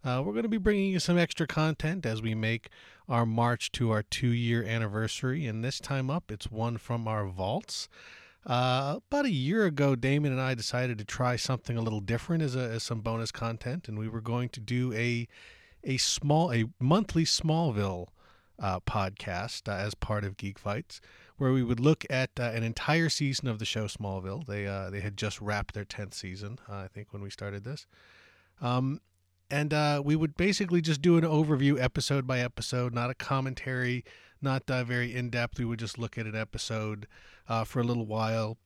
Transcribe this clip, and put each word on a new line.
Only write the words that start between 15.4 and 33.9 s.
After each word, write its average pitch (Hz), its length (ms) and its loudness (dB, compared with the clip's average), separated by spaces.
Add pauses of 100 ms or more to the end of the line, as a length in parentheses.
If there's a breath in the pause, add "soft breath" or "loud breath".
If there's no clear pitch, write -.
a 131 140 0
small, 151 560 2
a 117 140 2 (120)
monthly 165 460 4
Smallville, 104 840 0 (500 soft breath)
uh, 92 220 -2
podcast, 95 880 -4
uh, 101 100 -4
as 101 180 -4
part 104 300 -2
of 95 120 -6
Geek 98 220 -8
Fights, - 420 -6 (360 loud breath)
where 131 160 2
we 131 100 4
would 120 160 2
look 151 320 4
at, 131 200 0 (100)
uh, - 20 0
an 113 220 -2
entire 156 440 2
season 139 380 0
of 110 140 -2
the 110 40 -4
show 110 200 -2
Smallville. 98 640 -6
They, 101 180 -4
uh, 98 240 -4
they 101 80 -6
had 101 180 -6
just 104 240 -4
wrapped 104 340 -2
their 104 100 -6
tenth - 280 -10
season, 101 460 -10 (100)
uh, 104 60 -10
I 95 180 -10
think, 104 200 -14
when 101 100 -10
we 98 80 -10
started 101 320 -8
this. 131 240 -10 (720 loud breath)
Um, 127 400 0 (480)
and, 147 240 0
uh, 147 320 2
we 151 120 4
would 156 200 0
basically 180 440 2
just 156 200 0
do 170 160 8
an 165 60 8
overview 151 580 4
episode 131 460 0
by 127 140 0
episode, 123 520 -2
not 120 180 0
a 127 40 -6
commentary, 127 880 -2 (380 loud breath)